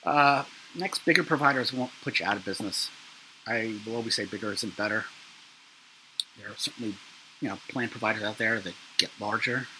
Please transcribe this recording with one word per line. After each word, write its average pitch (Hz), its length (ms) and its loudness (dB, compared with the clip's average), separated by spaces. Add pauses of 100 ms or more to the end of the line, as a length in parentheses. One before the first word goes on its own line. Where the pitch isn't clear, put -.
Uh, 143 400 6 (300)
next, 180 280 -4
bigger 156 200 6
providers 139 500 4
won't 123 180 -2 (120)
put 120 180 0
you 87 40 0
out 101 120 2
of 95 80 -6
business. 98 440 -2 (560)
I 113 300 0 (100)
will 113 120 -4
always 113 180 0
say 107 80 0
bigger 101 300 -4
isn't 101 240 -4
better. 107 260 0 (1400)
There 104 80 -14
are - 80 -12
certainly, 110 400 -4 (460)
you 131 80 0
know, 98 80 -4 (100)
plan 120 220 -2
providers 110 340 0
out 107 140 -2
there 113 240 2
that 92 120 -8 (240)
get - 120 4 (100)
larger 113 480 0 (120)